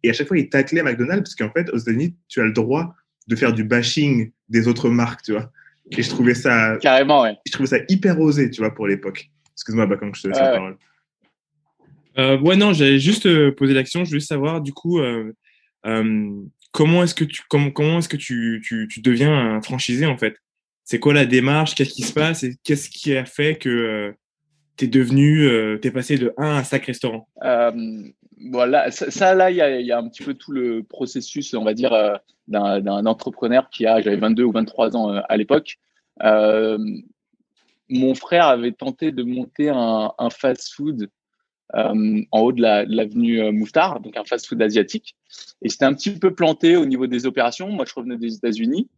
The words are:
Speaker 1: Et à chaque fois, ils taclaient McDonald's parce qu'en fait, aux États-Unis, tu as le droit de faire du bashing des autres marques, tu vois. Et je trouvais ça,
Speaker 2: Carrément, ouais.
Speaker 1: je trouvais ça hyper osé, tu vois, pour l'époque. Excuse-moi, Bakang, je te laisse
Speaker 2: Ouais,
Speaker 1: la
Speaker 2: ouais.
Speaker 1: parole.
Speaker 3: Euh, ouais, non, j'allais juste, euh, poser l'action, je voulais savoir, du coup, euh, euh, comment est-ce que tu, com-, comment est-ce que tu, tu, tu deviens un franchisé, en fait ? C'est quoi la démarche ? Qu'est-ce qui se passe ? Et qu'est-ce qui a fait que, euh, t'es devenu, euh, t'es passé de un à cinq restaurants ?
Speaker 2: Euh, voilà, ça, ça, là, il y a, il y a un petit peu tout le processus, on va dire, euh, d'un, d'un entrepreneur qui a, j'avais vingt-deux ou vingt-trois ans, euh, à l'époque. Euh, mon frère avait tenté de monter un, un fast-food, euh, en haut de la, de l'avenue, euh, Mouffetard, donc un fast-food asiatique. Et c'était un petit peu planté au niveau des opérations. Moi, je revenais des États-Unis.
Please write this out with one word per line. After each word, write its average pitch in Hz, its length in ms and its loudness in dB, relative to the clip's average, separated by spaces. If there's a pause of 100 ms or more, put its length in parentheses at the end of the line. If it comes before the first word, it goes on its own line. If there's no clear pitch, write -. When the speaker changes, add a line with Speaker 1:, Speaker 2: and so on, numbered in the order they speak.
Speaker 1:
Et 117 60 4
à 113 40 2
chaque 143 140 -2
fois, 190 100 0
ils 135 120 0
taclaient 139 340 0
McDonald's 139 460 -2
parce - 60 -16
qu'en 110 180 -6
fait, 170 160 -2
aux - 80 -4
États-Unis, 120 380 -2 (120)
tu - 140 -4
as 110 40 2
le 110 80 2
droit 135 420 -2 (320)
de 113 80 0
faire 117 180 0
du 110 100 -2
bashing 120 680 0 (180)
des 113 180 2
autres 120 220 0
marques, 117 320 0
tu - 120 -8
vois. 107 180 -6 (400)
Et - 100 -4
je 117 80 -2
trouvais 120 240 2
ça, 113 480 2
Speaker 2:
Carrément, 139 400 6
ouais. 107 240 0
Speaker 1:
je - 60 -10
trouvais 135 160 -2
ça 127 100 2 (100)
hyper 185 320 2
osé, 147 300 4
tu 117 120 -8
vois, 107 120 -2
pour 107 140 -6
l'époque. 95 420 -6 (240)
Excuse-moi, 110 320 -2
Bakang, 101 300 -4
je - 80 -18
te 98 40 -4
laisse 98 100 -2
Speaker 2:
Ouais, 135 60 4
Speaker 1:
la 135 60 4
Speaker 2:
ouais. 120 80 2
Speaker 1:
parole. 95 200 -8 (1400)
Speaker 3:
Euh, 135 220 4
ouais, 165 160 4
non, 202 180 6
j'allais 139 260 6
juste, 202 280 2
euh, 151 240 6
poser 139 220 2
l'action, 135 300 0
je 165 60 -6
voulais 147 100 -2
savoir, 151 400 -4
du 139 140 -8
coup, 170 260 -2
euh, 117 340 -4 (520)
euh, 110 460 0 (400)
comment 165 320 4
est-ce 175 120 -2
que - 80 0
tu, - 240 -8
com-, 143 240 0
comment 156 280 0
est-ce 170 100 -4
que 151 80 -6
tu, 117 480 -4
tu, 110 260 -6
tu 113 100 -16
deviens 123 300 4
un 113 300 0
franchisé, 131 460 -2
en 131 100 -2
fait ? 110 180 -2 (480)
C'est 117 160 -4
quoi 147 140 2
la 143 120 6
démarche ? 135 500 2
Qu'est-ce 139 180 -2
qui 123 100 -8
se 113 100 -6
passe ? 156 300 -2
Et 127 200 -8
qu'est-ce 143 260 -2
qui - 260 -4
a 131 80 -4
fait 147 320 -2
que, 143 140 -6
euh, 110 420 -4 (680)
t'es 131 100 -2
devenu, 135 600 4
euh, 110 300 0
t'es 117 140 -4
passé 127 260 -2
de 123 200 -2
un 147 200 -2
à 131 60 -2
cinq 135 220 -4
restaurants ? 113 440 -8 (140)
Speaker 2:
Euh, 117 580 -2 (480)
voilà, 123 420 2
ça, 143 200 -8
ça, 190 240 4
là, 185 160 6
il 180 60 -2
y 170 40 2
a, 135 180 2
il 123 60 -6
y 120 60 -2
a 117 80 0
un 117 100 -8
petit - 140 -20
peu 143 100 -6
tout - 180 -14
le 120 320 -4
processus, 131 680 -8
on 110 100 -4
va 107 120 0
dire, 120 180 0
euh, 107 220 2 (320)
d'un, 101 340 -2
d'un 101 240 -2
entrepreneur 120 640 -2
qui - 160 -4
a, 113 160 4
j'avais 101 160 0
vingt-deux 110 260 2
ou 120 80 2
vingt-trois 113 460 -2
ans, 107 160 -2
euh, 101 160 -4
à 113 80 2
l'époque. 139 400 -2 (460)
Euh, 107 540 2 (1120)
mon 131 280 0
frère 170 320 2
avait 120 240 2
tenté 135 400 -6
de 131 120 -6
monter 127 460 -4
un, 113 480 -2
un 120 120 -2
fast-food, 131 800 -6 (640)
euh, 107 460 0 (100)
en 110 80 2
haut 117 120 4
de 120 100 -2
la, 104 240 2
de 107 80 -6
l'avenue, 113 480 0
euh, 107 100 0
Mouffetard, 120 500 0
donc 107 160 -14
un 104 80 -10
fast-food 120 360 -6
asiatique. 110 540 0 (460)
Et - 80 -4
c'était - 160 -2
un 139 80 4
petit 196 240 -6
peu 185 160 2
planté 165 420 2
au 165 100 2
niveau 131 220 -2
des 123 200 -4
opérations. 123 420 -2
Moi, 190 180 -4
je - 60 -20
revenais 123 240 -8
des 117 180 -6
États-Unis. 117 640 -2